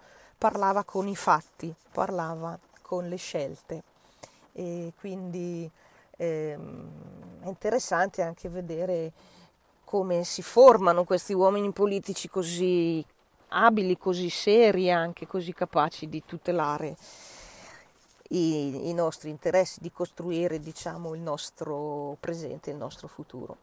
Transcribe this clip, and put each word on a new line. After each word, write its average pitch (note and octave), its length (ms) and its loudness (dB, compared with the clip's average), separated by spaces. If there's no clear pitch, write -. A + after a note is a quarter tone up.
parlava G3+ 460 2
con G3 240 -4
i G3+ 80 -4
fatti, E3 580 0
parlava E3 680 -4
con F3+ 240 -4
le F3 100 -8
scelte. D#3+ 680 -6
E F3 440 -8
quindi, F3 720 -8
ehm, D#3 760 -6
è - 40 -12
interessante G3 760 0
anche E3+ 260 -8
vedere E3+ 640 -4
come F#3 320 2
si - 180 -4
formano F#3 600 10
questi F3+ 300 0
uomini G3 400 4
politici G3 560 -2
così F3 760 0
abili, G3+ 500 4
così F3+ 320 -2
seri, G3+ 580 6
anche E3+ 380 0
così F3+ 260 -6
capaci D#3+ 560 0
di D#3 160 -8
tutelare D#3 720 -4
i, D3+ 600 -2
i E3+ 60 -4
nostri D#3+ 360 -4
interessi, E3 500 0
di E3+ 100 -10
costruire, E3+ 680 -4
diciamo, D#3+ 560 -10
il E3 40 -10
nostro D3 1000 -8
presente, D#3+ 500 -8
il D3 60 -8
nostro D3 320 -12
futuro. - 540 -16